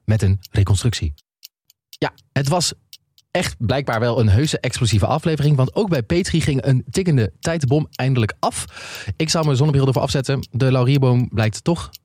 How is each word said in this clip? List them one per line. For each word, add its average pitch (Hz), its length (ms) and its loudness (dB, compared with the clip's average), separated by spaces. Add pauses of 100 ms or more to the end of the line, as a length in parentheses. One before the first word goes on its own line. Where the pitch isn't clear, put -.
met 107 160 2
een 95 180 2 (120)
reconstructie. 95 640 0 (760)
Ja, - 220 -6 (200)
het 139 160 -2
was 165 260 0 (580)
echt - 260 -4
blijkbaar 127 420 -2
wel 117 200 0
een 107 100 4
heuse 143 300 2
explosieve 117 460 0
aflevering, 151 500 0
want 127 200 0
ook 208 140 0
bij 143 140 0
Petri 175 380 0
ging 139 240 -2
een 131 240 2
tikkende 147 500 0
tijdbom 151 520 0
eindelijk 127 480 -2
af. - 260 -4 (500)
Ik 160 140 -2
zou 160 160 0
mijn 143 120 2
zonnebril 135 300 2
ervoor 131 140 0
afzetten. 135 500 -2
De 127 200 0
laurierboom 127 580 2
blijkt 110 340 -2
toch 170 260 -2 (160)